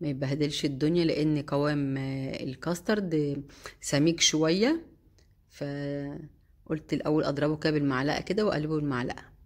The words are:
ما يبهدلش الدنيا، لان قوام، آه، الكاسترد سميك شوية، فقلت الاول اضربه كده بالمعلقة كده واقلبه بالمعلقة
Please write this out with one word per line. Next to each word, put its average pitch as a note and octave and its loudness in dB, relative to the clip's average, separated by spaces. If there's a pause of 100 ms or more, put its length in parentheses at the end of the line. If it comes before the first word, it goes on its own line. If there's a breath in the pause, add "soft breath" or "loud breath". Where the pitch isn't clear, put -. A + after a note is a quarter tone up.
ما D#3+ -4
يبهدلش C#3+ -2
الدنيا، D3+ 2
لان D3+ 2
قوام، C#3+ 0
آه، C3+ -4
الكاسترد D#3+ -2 (380 loud breath)
سميك D#3+ 2
شوية، F#3+ 4 (640)
فقلت C#3+ -8
الاول D3+ 2
اضربه D3 0
كده D#3 2
بالمعلقة C#3 2
كده G#3 0
واقلبه D#3 0
بالمعلقة C#3 -2 (220)